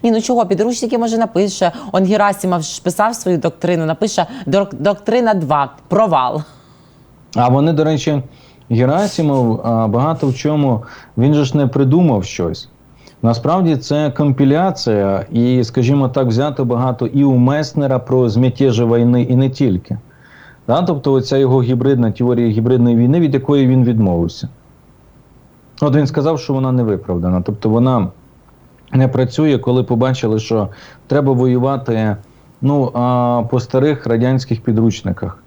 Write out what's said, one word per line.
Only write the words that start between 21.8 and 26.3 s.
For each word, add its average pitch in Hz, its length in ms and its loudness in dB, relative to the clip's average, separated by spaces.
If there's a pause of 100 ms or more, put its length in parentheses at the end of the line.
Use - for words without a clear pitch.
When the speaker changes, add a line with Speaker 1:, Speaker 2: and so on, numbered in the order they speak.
Speaker 2:
теорія 120 360 0
гібридної 120 480 2
війни, 127 240 4
від 151 140 2
якої 135 340 2
він 131 160 4
відмовився. 92 680 0 (1300)
От 147 140 2
він 147 120 2
сказав, 151 320 -2